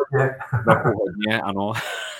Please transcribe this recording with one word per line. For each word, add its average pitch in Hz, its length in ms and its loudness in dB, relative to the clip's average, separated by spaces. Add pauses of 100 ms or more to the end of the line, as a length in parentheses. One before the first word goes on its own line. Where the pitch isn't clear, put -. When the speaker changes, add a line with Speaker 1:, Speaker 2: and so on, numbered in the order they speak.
(120)
Speaker 1:
hodně. 127 180 2 (340)
Speaker 2:
Trochu 110 340 4
hodně, 104 440 0
ano. 101 300 -2 (480)